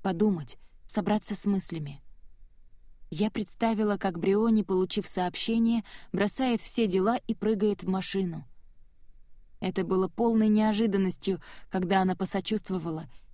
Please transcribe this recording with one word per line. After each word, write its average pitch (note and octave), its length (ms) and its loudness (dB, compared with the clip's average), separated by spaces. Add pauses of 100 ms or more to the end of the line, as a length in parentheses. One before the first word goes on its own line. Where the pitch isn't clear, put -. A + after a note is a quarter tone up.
подумать, F3+ 560 0 (280)
собраться G#3 500 0
с - 100 -4
мыслями. E3 560 -2 (1080)
Я G3 220 0
представила, G#3+ 640 0
как F3 220 -2
Бриони, G#3+ 440 4
получив F#3 440 0
сообщение, A3+ 760 0 (280)
бросает A3+ 500 0
все - 260 0
дела F#3+ 300 2
и - 160 -4
прыгает G#3+ 500 0
в F3 40 -10
машину. F#3 580 -2 (1160)
Это F#3 260 -2
было F#3 220 2
полной A3 420 2
неожиданностью, G3+ 920 2 (280)
когда F#3+ 320 2
она F#3+ 140 2
посочувствовала F#3 880 -2 (280)